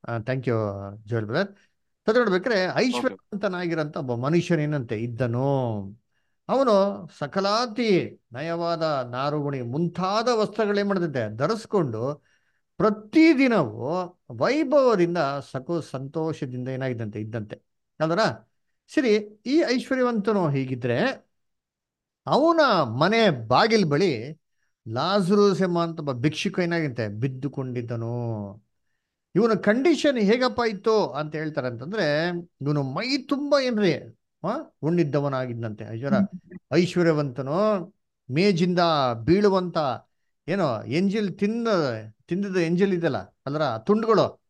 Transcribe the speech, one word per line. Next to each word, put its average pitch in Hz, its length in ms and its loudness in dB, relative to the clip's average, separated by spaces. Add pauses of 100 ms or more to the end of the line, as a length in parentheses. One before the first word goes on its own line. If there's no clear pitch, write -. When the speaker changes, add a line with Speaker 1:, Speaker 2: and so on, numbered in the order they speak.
Speaker 1:
ಆ, 117 80 -6
thank 127 280 -6
you, 123 120 0 (500)
ಜೋಯಲ್ 110 200 -4
brother. 151 200 -2
brother - 720 -4
ನೋಡ್ಬೇಕಾದ್ರೆ 190 520 0
Speaker 2:
ಓಕೆ. 190 180 0
Speaker 1:
ಐಶ್ವರ್ಯವಂತನಾಗಿರೋಂಥ 185 1080 -4
ಒಬ್ಬ 131 180 -4
ಮನುಷ್ಯನೇನಂತೆ 147 840 0
ಇದ್ದನು. 120 720 -2 (760)
ಅವನು 202 580 2 (120)
ಸಕಲಾತಿ 202 1000 0 (120)
ನಯವಾದ 170 500 -4 (280)
ನಾರುಮಣಿ 139 520 -4
ಮುಂತಾದ 175 680 -2
ವಸ್ತ್ರಗಳೇನ್ 208 600 0
ಮಾಡಿದಂತೆ 135 480 -2
ಧರಿಸ್ಕೊಂಡು 147 840 -2 (540)
ಪ್ರತಿದಿನವೂ 208 1400 2 (100)
ವೈಭವದಿಂದ 220 880 2 (320)
ಸಕು 151 300 -4
ಸಂತೋಷದಿಂದ 139 880 -6
ಏನಾಗಿದ್ದಂತೆ 117 520 -6
ಇದ್ದಂತೆ 110 420 -10 (380)
ಅಲ್ವರ? 160 180 0 (760)
ಸರಿ, 254 200 4 (320)
ಈ 277 120 2
ಐಶ್ವರ್ಯವಂತನು 233 920 0
ಹೀಗಿದ್ರೆ 131 760 -2 (1000)
ಅವನ 254 560 4
ಮನೆ 147 640 2
ಬಾಗಿಲ್ 190 440 4
ಬಳಿ 143 500 0 (480)
ಲಾಜರಸ್ 190 720 4
ಎಂಬ 175 200 0
ಅಂತ 165 180 -4
ಒಬ್ಬ 143 120 -4
ಭಿಕ್ಷುಕ 147 460 -2
ಏನಾಗಿಂತೆ 156 500 -2
ಬಿದ್ದುಕೊಂಡಿದ್ದನು. 120 1200 -6 (1080)
ಇವನ 226 180 4
ಕಂಡೀಷನ್ 262 680 2
ಹೇಗಪ್ಪ 233 500 2
ಇತ್ತು 208 420 2
ಅಂತ 151 240 -6
ಹೇಳ್ತಾರೆ 151 320 -4
ಅಂತಂದ್ರೆ, 151 600 -2 (320)
ಇವನು 143 220 0
ಮೈ 214 360 -4
ತುಂಬ 285 440 -2
ಏನ್ರಿ, 208 360 2 (460)
ಆ, 175 40 -2 (340)
ಉಣ್ಣಿದ್ದವನಾಗಿದ್ದಂತೆ. 131 1040 -2
ಐಶ್ವರ್ಯ-, 135 720 -2 (180)
ಐಶ್ವರ್ಯವಂತನು 160 1040 0 (520)
ಮೇಜಿಂದ 180 480 2 (460)
ಬೀಳುವಂತ 185 520 4 (720)
ಏನೋ 147 340 0
ಎಂಜಿಲ್ 185 560 -2
ತಿನ್ನ, 226 300 -2 (600)
ತಿಂದಿದ 190 280 -4
ಎಂಜಿಲ್ 180 360 2
ಇದೆಯಲ್ಲ 165 240 0
ಅಲ್ವರ, 139 460 -6
ಆ 120 160 -2
ತುಂಡುಗಳು 208 720 2